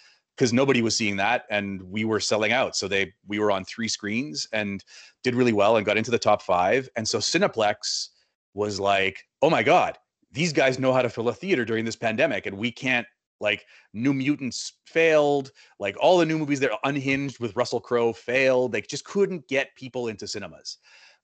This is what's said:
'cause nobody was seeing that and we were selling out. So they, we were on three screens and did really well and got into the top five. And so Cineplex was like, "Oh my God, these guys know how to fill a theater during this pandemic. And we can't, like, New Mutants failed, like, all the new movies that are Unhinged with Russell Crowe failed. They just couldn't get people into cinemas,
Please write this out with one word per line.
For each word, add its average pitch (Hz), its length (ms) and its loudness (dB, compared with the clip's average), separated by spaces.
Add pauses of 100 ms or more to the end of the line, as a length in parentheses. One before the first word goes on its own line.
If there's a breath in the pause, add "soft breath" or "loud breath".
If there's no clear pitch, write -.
(380 soft breath)
'cause 120 160 2
nobody 131 260 4
was 113 160 0
seeing 101 200 -2
that 110 340 0
and 98 320 -4
we 101 220 -6
were 110 140 0
selling 107 340 0
out. 120 240 0
So 98 120 -4
they, 98 240 -2 (140)
we 104 120 -6
were 104 120 2
on 95 140 -2
three 113 240 -8
screens 127 640 -6
and 101 300 -6 (400 loud breath)
did 127 120 -2
really 123 180 2
well 104 240 4
and 104 80 2
got 104 140 0
into 117 120 -4
the 117 80 0
top 104 220 2
five. 98 560 0
And 110 100 -6
so 113 120 -2
Cineplex - 880 -2 (460)
was 101 240 -4
like, 98 460 0 (160)
"Oh 151 100 4
my 127 120 2
God, 123 360 4 (320)
these 160 220 -4
guys 135 260 2
know 131 140 2
how 127 100 4
to 120 60 0
fill 113 200 -4
a 117 60 0
theater 165 300 -2
during 113 200 -2
this 113 120 -6
pandemic. 113 500 -2
And 98 120 -8
we 117 120 -4
can't, 123 360 -2 (340)
like, 104 260 -2 (260 soft breath)
New 127 220 0
Mutants 135 600 -4 (120)
failed, 147 640 2 (260 soft breath)
like, 101 200 -6
all 175 200 6
the 165 80 6
new 160 120 -2
movies 143 220 -2
that 131 100 2
are 107 140 -4
Unhinged 139 560 -2
with 104 160 -6
Russell 120 240 -2
Crowe 117 320 2
failed. 127 600 2
They 107 100 -2
just - 220 -10
couldn't 185 440 -2
get - 260 -2
people 123 340 -8
into 104 180 -8
cinemas, 85 520 -12 (460 soft breath)